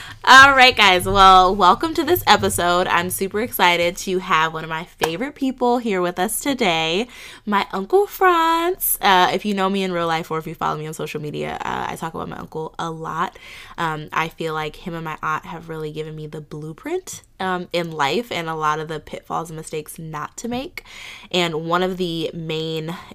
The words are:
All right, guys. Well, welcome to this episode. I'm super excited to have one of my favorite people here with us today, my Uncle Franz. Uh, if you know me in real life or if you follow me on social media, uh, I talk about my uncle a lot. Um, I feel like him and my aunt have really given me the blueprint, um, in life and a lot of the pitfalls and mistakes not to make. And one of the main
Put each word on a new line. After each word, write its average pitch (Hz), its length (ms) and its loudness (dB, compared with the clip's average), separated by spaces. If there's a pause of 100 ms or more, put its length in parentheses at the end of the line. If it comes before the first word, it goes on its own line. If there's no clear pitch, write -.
(260)
All 269 280 10
right, 254 220 8
guys. 190 300 4
Well, 190 500 8
welcome 202 400 4
to 339 80 0
this 339 240 0
episode. 180 600 2
I'm 175 220 0
super 190 320 -4
excited 175 560 2
to 185 220 -4
have 160 340 0
one 160 100 -8
of 160 60 -10
my 165 160 -8
favorite 165 480 -4
people 254 460 0
here 208 220 -2
with 175 180 -2
us 202 200 -2
today, 190 680 0 (380)
my 202 280 0
Uncle 370 320 2
Franz. 339 960 0
Uh, 180 320 4
if 185 100 -4
you 208 100 -4
know 190 160 0
me 196 140 -2
in 185 80 -4
real 170 160 -2
life 165 220 -4
or 160 80 -4
if 160 80 -8
you 160 100 -10
follow 160 220 -4
me 156 100 -10
on 156 60 -10
social 156 260 -8
media, 151 420 -8
uh, - 280 -6
I - 60 -10
talk 165 180 -10
about - 160 -10
my - 80 -12
uncle - 400 -12
a 165 140 -8
lot. 160 460 -8 (400)
Um, 156 360 -6
I 160 160 -2
feel 160 240 -6
like 156 220 -6
him - 180 -12
and 165 100 -8
my 156 180 -10
aunt 156 240 -4
have 165 220 -14
really 156 240 -10
given 156 240 -12
me 151 120 -12
the 156 140 -12
blueprint, 156 840 -10 (160)
um, 185 320 -4
in 170 200 -4
life 156 400 -2
and 165 180 -6
a 160 60 -6
lot 156 240 0
of 156 80 -8
the 156 120 -8
pitfalls 165 500 -8
and 160 80 -14
mistakes 156 400 -12
not 156 400 -12
to - 100 -10
make. 254 360 -8 (480)
And 170 360 -2
one 175 160 0
of 185 140 -2
the 165 360 -4
main 160 640 -6 (200)